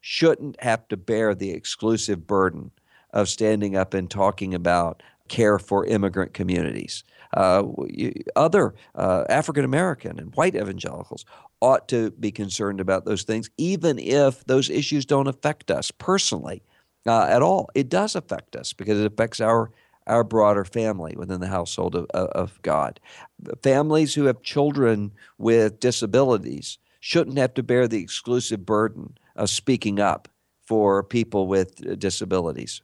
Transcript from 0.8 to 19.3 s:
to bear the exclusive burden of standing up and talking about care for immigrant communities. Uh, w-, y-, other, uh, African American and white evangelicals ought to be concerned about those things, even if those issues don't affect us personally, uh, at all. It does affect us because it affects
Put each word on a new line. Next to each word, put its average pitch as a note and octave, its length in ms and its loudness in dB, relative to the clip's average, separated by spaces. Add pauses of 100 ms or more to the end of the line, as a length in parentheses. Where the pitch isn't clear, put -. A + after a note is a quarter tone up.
to G#2+ 80 -6
bear G#2+ 380 0
the F#2+ 180 -6
exclusive G#2 760 -2
burden F#2 420 0 (420)
of G2+ 160 0
standing G#2 480 0
up F#2+ 180 -2
and F#2 160 -4
talking G2 440 -2
about F2 480 0 (280)
care G#2 280 4
for F#2+ 280 0
immigrant F#2+ 480 -2
communities. E2+ 720 -4 (300)
Uh, F#2+ 300 4
w-, G2 500 -6
y-, - 80 -10 (140)
other, E3 400 4 (180)
uh, F#2 360 0
African C#3+ 360 0
American C3 540 -2
and D#2+ 160 -14
white F3 180 2
evangelicals F#2+ 720 -8 (360)
ought C3 260 4
to A2+ 240 0
be G#2 200 -6
concerned G2+ 480 -6
about F#2 260 0
those G2+ 180 -4
things, A2 340 -4
even E3 400 0
if C3+ 480 2
those C3 240 2
issues C#3 360 -2
don't C#3 220 2
affect - 440 -4
us - 180 -4
personally, F#2 720 -2 (460)
uh, A2+ 160 4
at G#2 180 4
all. F3+ 320 2
It C3 160 0
does G3 260 0
affect - 400 -10
us - 180 -10
because G#2+ 260 -2
it G#2+ 120 0
affects A2+ 280 -2